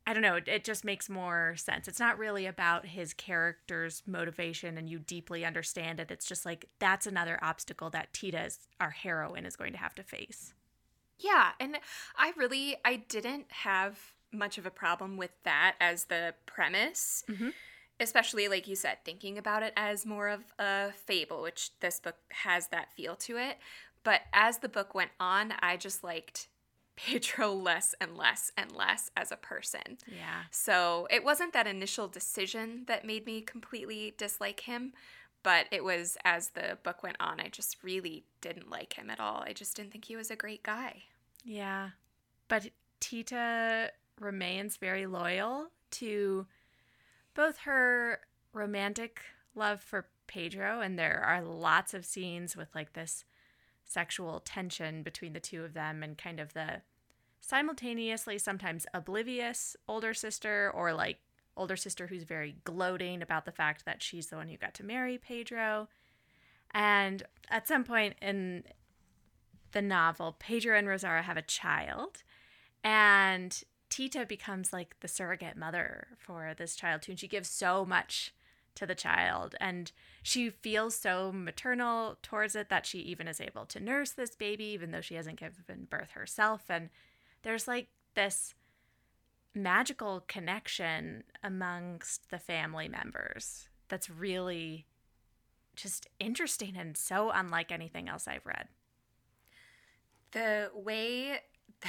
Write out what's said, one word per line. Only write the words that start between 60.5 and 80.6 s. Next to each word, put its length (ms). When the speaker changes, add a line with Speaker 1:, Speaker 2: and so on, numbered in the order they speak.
Speaker 1:
or, 180
like, 260
older 200
sister 320
who's 160
very 400
gloating 580
about 220
the 80
fact 320
that 180
she's 240
the 100
one 120
who 80
got 180
to 100
marry 320
Pedro. 720
And 500
at 200
some 160
point 360
in 440
the 80
novel, 580
Pedro 380
and 120
Rosaura 340
have 140
a 60
child, 800
and 800
Tita 380
becomes, 460
like, 280
the 80
surrogate 480
mother 520
for 400
this 160
child 280
too, 100
and 80
she 80
gives 200
so 380
much 480
to 100
the 80
child, 680
and 300
she 280
feels 440